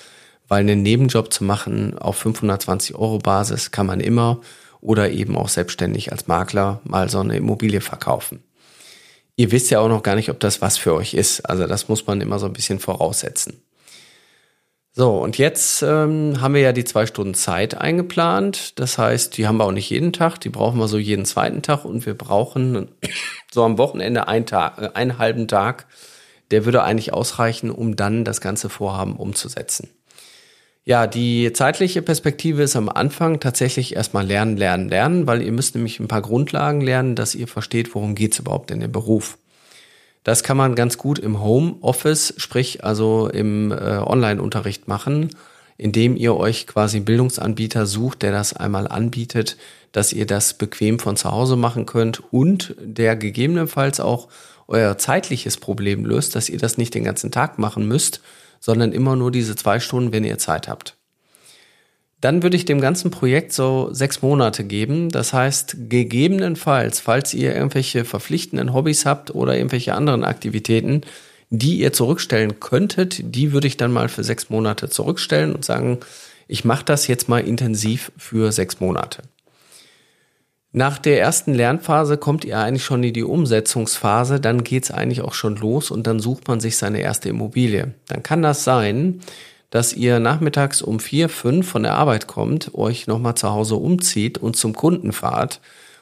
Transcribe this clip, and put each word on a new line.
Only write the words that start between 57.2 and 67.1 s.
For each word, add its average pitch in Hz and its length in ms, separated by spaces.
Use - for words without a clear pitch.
Tag 135 280
machen 107 280
müsst, - 340
sondern 113 320
immer 131 240
nur 123 140
diese 117 260
zwei 107 240
Stunden, 123 320
wenn 110 120
ihr 110 140
Zeit - 300
habt. - 280
Dann 156 220
würde 180 140
ich 175 80
dem 143 160
ganzen 175 300
Projekt 139 420
so 131 400
sechs 135 300
Monate 131 420
geben. 113 460
Das 123 220
heißt, 135 440
gegebenenfalls, 139 1120
falls 127 360